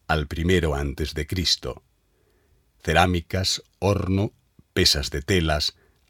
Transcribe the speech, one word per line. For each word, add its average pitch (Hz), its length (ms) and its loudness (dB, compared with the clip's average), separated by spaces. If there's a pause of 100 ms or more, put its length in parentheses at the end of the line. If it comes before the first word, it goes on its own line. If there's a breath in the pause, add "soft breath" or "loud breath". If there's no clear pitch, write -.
al 76 200 0
primero 82 480 0
antes 71 400 -6
de 76 100 -4
Cristo. - 560 -4 (1000)
Cerámicas, 90 800 0 (160)
horno, 98 520 0 (420)
pesas - 360 2
de 73 140 -6
telas, 80 500 0 (360)